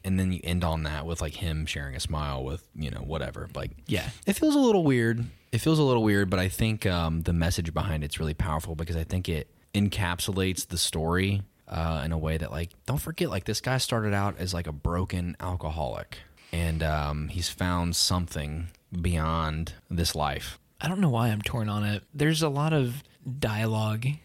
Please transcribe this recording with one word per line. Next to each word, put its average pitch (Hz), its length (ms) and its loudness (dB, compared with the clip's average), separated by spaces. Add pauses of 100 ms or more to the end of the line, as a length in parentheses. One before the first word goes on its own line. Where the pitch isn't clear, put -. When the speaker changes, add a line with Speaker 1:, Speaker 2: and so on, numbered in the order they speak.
Speaker 1:
and 95 160 0
then 92 140 2
you 85 100 -4
end 87 220 0
on 80 180 0
that 76 240 -4
with, 82 140 -4
like, 78 140 -4
him 78 320 -2
sharing 69 280 -6
a - 60 -8
smile 71 420 -4
with, 67 320 -6
you 73 160 -4
know, - 120 -8
whatever. - 520 -6
Like, - 160 -6 (160)
Speaker 2:
Yeah. - 240 -2 (160)
Speaker 1:
it 202 60 2
feels 302 240 4
a - 20 6
little 220 240 6
weird. 120 440 4 (260)
It 117 60 2
feels 160 200 4
a 151 60 6
little 123 180 6
weird, 101 260 6
but 92 120 4
I 92 80 2
think, 110 380 0
um, 82 360 2
the 87 100 2
message 82 400 2
behind 78 300 0
it's - 160 -6
really 78 160 0
powerful 80 400 -2
because 82 220 -4
I 82 80 0
think 92 240 -2
it 78 200 -2 (480)
encapsulates 92 720 0
the 87 100 -4
story, 92 640 0 (260)
uh, 82 360 -2
in 82 80 -2
a 82 60 0
way 78 200 0
that, 80 120 -4
like, 82 200 -4 (160)
don't 139 160 -2
forget, 165 260 -4
like, 95 160 -4
this - 160 -2
guy 131 180 0
started 110 360 0
out 101 240 2
as, 90 160 -4
like, 85 120 -4
a 76 60 -6
broken 87 680 -2
alcoholic, 78 760 -4 (340)
and, 82 300 0
um, 76 460 0
he's 85 220 -4
found 87 460 0
something 82 720 -2 (340)
beyond 80 720 0 (180)
this 85 240 0
life. 73 440 -2 (220)
Speaker 2:
I 147 80 -2
don't 190 120 0
know 175 100 6
why 117 180 2
I'm 104 140 0
torn 110 260 -2
on 104 160 0
it. 104 180 -2 (120)
There's 156 280 2
a 156 60 2
lot 147 240 2
of 135 300 0 (380)
dialogue 110 680 0 (180)